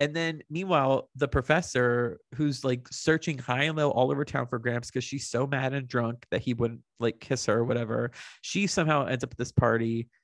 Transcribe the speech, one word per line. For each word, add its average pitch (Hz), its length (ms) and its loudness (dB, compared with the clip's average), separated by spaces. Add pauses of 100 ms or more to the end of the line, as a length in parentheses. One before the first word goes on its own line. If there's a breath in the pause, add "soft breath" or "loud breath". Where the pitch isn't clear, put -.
And 147 140 0
then 165 340 -2
meanwhile, 147 680 2
the 135 120 0
professor 123 920 2 (180)
who's, 147 280 0
like, 127 260 0
searching 160 480 0
high 131 260 0
and 156 120 -2
low 147 140 2
all 131 200 4
over 143 140 0
town 127 220 -2
for 123 120 -4
Gramps 120 320 -4
'cause 127 140 -4
she's - 240 -8
so 127 180 0
mad 131 280 -2
and 131 140 -6
drunk 120 420 -2
that 120 120 0
he 123 120 0
wouldn't, 117 260 -2 (200)
like, 117 200 0
kiss - 260 -4
her 110 120 4
or 117 60 2
whatever. 117 460 -2 (320 loud breath)
She 202 240 -2
somehow 151 400 2
ends 127 180 -2
up 127 80 -6
at - 60 -10
this 127 140 -4
party 113 560 2 (160)